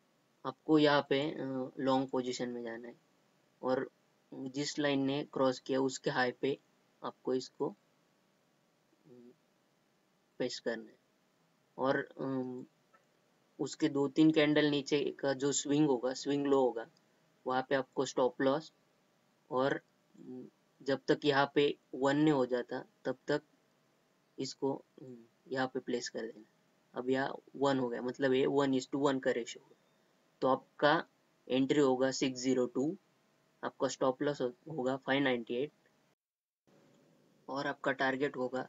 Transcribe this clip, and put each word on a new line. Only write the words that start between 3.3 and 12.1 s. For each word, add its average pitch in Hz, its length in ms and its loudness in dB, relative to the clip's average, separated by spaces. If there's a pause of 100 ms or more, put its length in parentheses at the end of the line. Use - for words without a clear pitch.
और 127 280 -2 (440)
जिस 135 440 -6
line 139 260 2
ने 139 280 -2
cross 131 280 0
किया, 135 200 -2
उसके 135 300 -2
हाई 127 220 0
पे 135 260 -4 (460)
आपको 127 300 -6
इसको, 139 420 -6 (1300)
अ, 131 80 -20 (1200)
paste - 260 -4
करना 110 260 -6
है। - 120 -20 (760)
और, 135 300 0 (120)